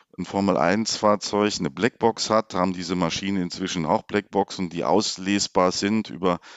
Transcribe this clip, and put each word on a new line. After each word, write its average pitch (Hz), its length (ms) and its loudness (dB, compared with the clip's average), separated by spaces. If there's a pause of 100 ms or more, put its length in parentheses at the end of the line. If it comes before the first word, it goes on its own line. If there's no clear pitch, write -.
(180)
ein 90 60 -4
Formel-eins 98 720 2
Fahrzeug 104 640 0
eine 82 100 -2
Blackbox 110 580 -2
hat, 110 260 2
haben 92 180 2
diese 90 240 -4
Maschinen 92 440 0
inzwischen 90 460 -4
auch 101 160 2
Blackboxen, 98 640 -2
die 85 140 -6
auslesbar 95 880 2
sind 104 400 -2
über 87 300 -2 (160)